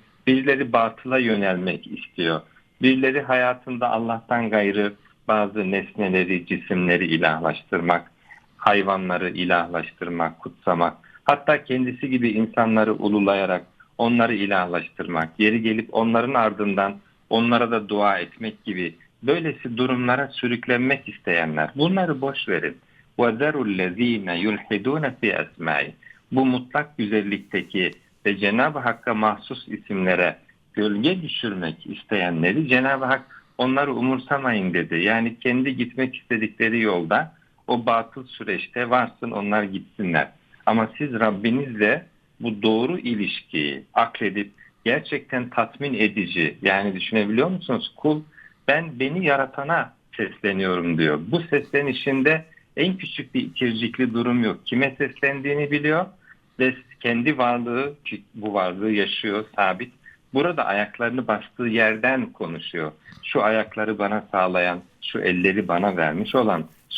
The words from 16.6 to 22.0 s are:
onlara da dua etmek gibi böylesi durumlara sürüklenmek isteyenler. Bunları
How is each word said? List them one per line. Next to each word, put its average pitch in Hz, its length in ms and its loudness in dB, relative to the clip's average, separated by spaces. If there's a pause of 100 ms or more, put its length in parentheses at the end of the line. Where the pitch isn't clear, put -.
onlara 117 420 2
da 104 180 -2
dua 104 300 2
etmek 104 440 -10
gibi 90 320 -6 (280)
böylesi 143 540 -2
durumlara 127 500 2
sürüklenmek 127 800 0
isteyenler. 78 640 -2
Bunları 160 460 0